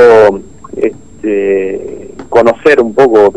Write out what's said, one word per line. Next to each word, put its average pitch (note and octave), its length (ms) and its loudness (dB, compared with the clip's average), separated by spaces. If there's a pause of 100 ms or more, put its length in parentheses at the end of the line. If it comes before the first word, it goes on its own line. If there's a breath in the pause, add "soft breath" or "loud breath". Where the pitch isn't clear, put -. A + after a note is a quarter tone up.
(760)
este, G2 1300 -8 (180)
conocer - 520 0
un A2+ 120 -4
poco, A2 440 2